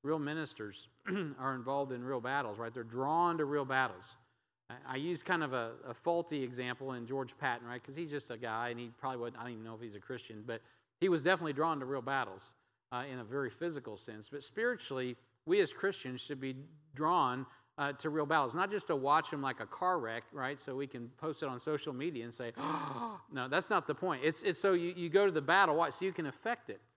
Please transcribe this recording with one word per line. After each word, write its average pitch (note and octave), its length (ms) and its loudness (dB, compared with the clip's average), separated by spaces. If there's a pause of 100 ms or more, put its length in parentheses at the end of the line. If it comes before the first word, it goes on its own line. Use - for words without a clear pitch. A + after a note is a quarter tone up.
real D3+ 160 2
ministers D3 680 -6 (180)
<clears throat> E3+ 340 -2
are C3 160 -2
involved C3+ 360 -2
in B2 140 -6
real C3 160 -2
battles, B2 360 -2
right? A#2 160 -6
They're B2 100 -6
drawn D3+ 540 2
to D#3 60 2
real C#3+ 220 2
battles. C3 500 0 (540)
I, B2+ 240 -10
I - 20 -2
used D#3 300 -2
kind E3+ 180 2
of C3 100 -2
a, A#2 200 -2 (140)
a A#2+ 60 -8
faulty E3+ 480 0
example B2 520 -4
in A#2+ 120 -6
George C3 320 -4
Patton, A#2+ 300 -2
right? B2 160 -8
'Cause C#3 120 -14
he's D#3+ 140 -6
just C#3+ 220 -6
a A#2 60 -6
guy, A#2 320 -2
and A#2+ 100 -6
he A#2+ 180 -8
probably C3 220 -4
wouldn't, A#2 200 -6
I A2+ 40 -10
don't B2 80 -8
even A2 120 -10
know A2+ 120 -12
if A2 60 -14
he's A2 140 -12
a G2+ 40 -10
Christian, A2 480 -10
but A2+ 140 -6 (400)
he F#3+ 80 6
was E3 120 6
definitely E3 320 2
drawn D#3 280 2
to C3 40 -4
real C3+ 160 -4
battles, A#2 540 -4 (360)
uh, B2 200 -4
in B2+ 80 -6
a A#2+ 40 -8
very B2 280 -2
physical C#3 440 -6
sense. G#2+ 320 -14
But C#3+ 160 -10
spiritually, C#3 760 -2 (280)
we F3+ 140 6
as F3 120 6
Christians C3 500 -2
should C#3 200 -6
be C3+ 140 -4 (400)
drawn, C#3 500 4 (320)
uh, C#3+ 160 0
to D#3 160 -2
real D3+ 160 2
battles, C#3+ 280 4
not F#3 160 2
just G3+ 180 -4
to E3 80 4
watch C#3+ 360 4
them D3 100 -2
like C3+ 200 -2
a G#2+ 40 -4
car F3+ 340 2
wreck, A2+ 240 -4 (100)
right? C#3 260 -4
So C3 160 -6
we C#3 100 -2
can A#2+ 300 -8
post D#3 280 -4
it D3 40 -2
on B2 140 -6
social D3+ 320 -2
media C3 320 -4
and A#2 80 -10
say, A#2+ 200 -6
<gasps> - 40 -12
"Oh," A3 640 -4 (100)
no, C3 160 -2
that's D3+ 220 2
not F#3 180 4
the C#3+ 80 2
point. D3+ 280 0
It's, D#3 200 2
it's F3+ 160 2
so G3 140 6
you, F3 240 2
you E3+ 120 -2
go G3 160 8
to G3 60 6
the D#3 100 2
battle, D#3+ 360 8
why? E3 120 6
So - 140 -4
you F#3+ 80 2
can E3+ 140 -2
affect A3+ 440 -4
it. G2 120 -8 (160)